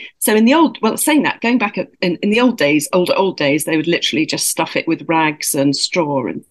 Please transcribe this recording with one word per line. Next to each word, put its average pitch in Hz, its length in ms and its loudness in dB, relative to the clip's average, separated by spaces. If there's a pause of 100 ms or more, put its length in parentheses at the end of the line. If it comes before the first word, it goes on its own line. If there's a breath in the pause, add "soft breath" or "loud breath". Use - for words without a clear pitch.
(200 loud breath)
so 214 160 2
in 220 100 4
the 254 100 6
old, 320 260 4
well, 214 160 0
saying 294 260 2
that, - 180 -4
going 240 180 2
back 208 180 -4
in, - 100 -4 (140)
in 180 300 -2
the 220 100 2
old 247 160 2
days, 147 340 0
old, 180 240 2
old 190 220 0
days, 147 280 0
they 160 120 -2
would 156 100 -2
literally 165 380 0
just 156 240 -4
stuff - 260 -4
it 139 120 -4
with 160 200 -4
rags 160 460 -2
and 139 220 2
straw 143 500 -2
and - 260 -8